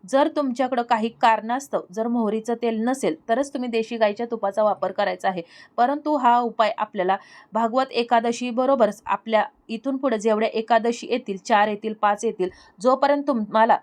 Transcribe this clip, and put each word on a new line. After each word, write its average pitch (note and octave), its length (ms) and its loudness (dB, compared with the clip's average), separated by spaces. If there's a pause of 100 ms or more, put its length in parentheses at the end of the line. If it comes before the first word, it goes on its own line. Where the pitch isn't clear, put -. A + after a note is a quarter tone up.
जर C#4 280 2
तुमच्याकडं B3+ 460 -2
काही A#3 260 0
कारणास्तव A3+ 720 0 (120)
जर A3+ 140 -2
मोहरीचं A3+ 480 -2
तेल A3+ 260 -2
नसेल, B3 340 -2 (140)
तरच C4+ 260 -2
तुम्ही B3 140 -6
देशी A3+ 280 -4
गाईच्या A3 340 0
तुपाचा G#3+ 320 -2
वापर F#3+ 300 0
करायचा G3 360 -4
आहे. F3+ 140 -4 (340)
परंतु D4 400 0
हा A#3+ 220 4
उपाय A#3 400 0
आपल्याला G3 380 0 (360)
भागवत A#3 380 0
एकादशी A#3+ 600 0
बरोबरच B3 560 2
आपल्या G#3+ 380 0 (240)
इथून C4+ 280 -6
पुढे B3+ 220 0
जेवढ्या G#3+ 300 2
एकादशी A3+ 640 0
येतील, G#3 260 -4
चार G#3+ 320 2
येतील, G#3+ 320 -6
पाच G#3 240 0
येतील, G#3 240 -2 (340)
जोपर्यंत C#4 460 2
तुम्हाला A3 540 2